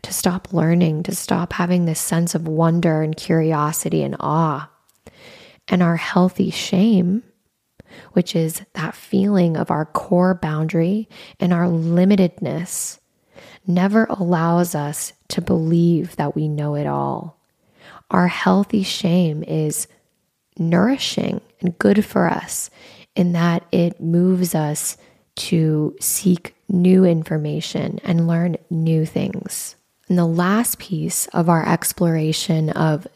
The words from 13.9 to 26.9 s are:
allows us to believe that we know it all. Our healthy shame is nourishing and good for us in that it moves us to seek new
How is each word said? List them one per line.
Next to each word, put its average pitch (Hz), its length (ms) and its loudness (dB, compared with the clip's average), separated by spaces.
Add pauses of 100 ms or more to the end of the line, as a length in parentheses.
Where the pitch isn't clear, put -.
allows 170 680 0
us 147 380 -6 (160)
to - 120 -4
believe 170 760 2
that 147 200 -4
we 151 100 -2
know 147 300 -4
it 147 100 -2
all. 143 540 -6 (720)
Our 180 180 2
healthy 190 560 0
shame 170 580 0
is 156 460 -4 (680)
nourishing 190 840 0 (200)
and 180 180 -2
good 202 260 4
for 180 240 0
us - 420 -6 (440)
in 175 180 2
that 170 400 0
it 170 280 0
moves 180 540 2
us 151 440 -4 (380)
to 156 640 0
seek - 540 0 (140)
new 185 360 4